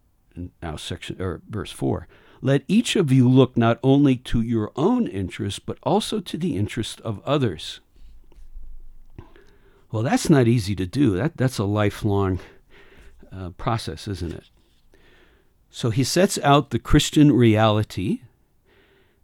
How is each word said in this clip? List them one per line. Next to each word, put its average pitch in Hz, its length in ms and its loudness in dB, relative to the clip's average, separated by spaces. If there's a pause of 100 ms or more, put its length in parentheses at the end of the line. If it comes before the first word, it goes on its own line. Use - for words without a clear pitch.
(340)
and 90 160 -12 (120)
now 78 140 -8
section, - 440 -12
or 92 280 -6
verse 98 220 -10
four. 110 360 -6 (360)
"Let 139 260 0
each 220 280 2
of 160 160 2
you 131 160 6
look 127 280 6
not 117 260 2
only 135 340 4
to 120 260 -2
your 113 340 -2
own 214 300 0
interest, 98 580 -8
but - 180 -10
also 214 380 -2
to - 160 -8
the 160 200 -4
interest 104 440 -6
of 107 240 -8
others." 123 560 -4 (2000)
Well, 110 120 -4
that's 180 260 0
not 131 200 6
easy 107 260 0
to 92 120 -4
do. 110 300 0
That, 123 200 -4
that's 127 220 -2
a 107 60 -2
lifelong, 101 760 0 (880)
uh, 92 200 -12
process, 107 560 -6
isn't 90 260 -6
it? - 180 -18 (1200)
So - 180 -4
he 123 160 0
sets - 360 2
out 143 280 4
the 120 100 -2
Christian 147 540 4
reality, 107 880 2 (1040)